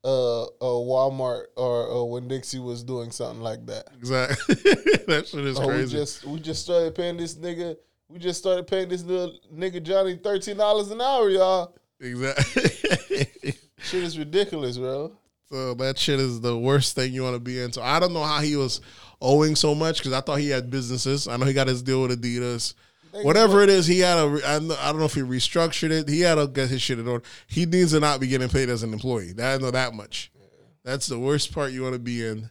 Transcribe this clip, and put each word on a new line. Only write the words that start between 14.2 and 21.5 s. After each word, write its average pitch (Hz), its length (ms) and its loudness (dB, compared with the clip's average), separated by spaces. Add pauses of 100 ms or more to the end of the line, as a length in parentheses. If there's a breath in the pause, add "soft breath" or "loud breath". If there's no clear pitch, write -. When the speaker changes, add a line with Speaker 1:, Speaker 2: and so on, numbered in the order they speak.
Speaker 1:
bro. 135 340 -6 (380)
Speaker 2:
So 131 240 -4
that 131 240 -2
shit 139 200 2
is 127 220 0
the 120 160 0
worst 131 380 2
thing 131 180 -2
you 131 120 -6
wanna 123 140 -4
be 127 220 -6
in. 123 120 -6
So 117 100 -8
I 139 180 2
don't 180 140 2
know 160 80 -2
how 151 180 0
he 151 160 0
was 135 240 -2 (400 loud breath)
owing 151 340 6
so 151 200 2
much 160 280 -2
'cause 131 100 -4
I 131 80 0
thought 143 200 -2
he 147 80 0
had 127 220 -2
businesses. 131 580 -2
I 120 80 -4
know 127 100 0
he 139 60 2